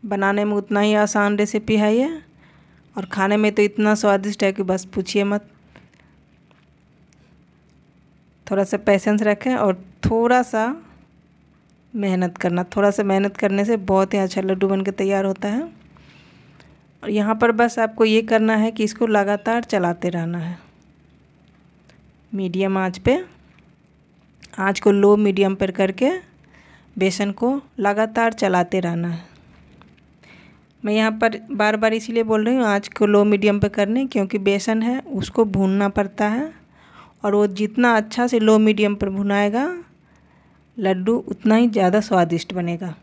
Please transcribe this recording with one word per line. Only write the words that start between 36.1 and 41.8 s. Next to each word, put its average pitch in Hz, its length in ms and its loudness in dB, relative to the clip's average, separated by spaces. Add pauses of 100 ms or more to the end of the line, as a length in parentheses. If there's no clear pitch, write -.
है, 277 220 -4 (720)
और 202 120 0
वो 208 140 4
जितना 214 460 2
अच्छा 220 320 -2
से 247 120 0
लो 220 200 6
मीडियम 208 360 2
पर 202 160 -4
भुनाएगा 202 560 0 (1120)
लड्डू, 190 420 0
उतना - 360 0
ही 240 120 4
ज़्यादा 190 340 2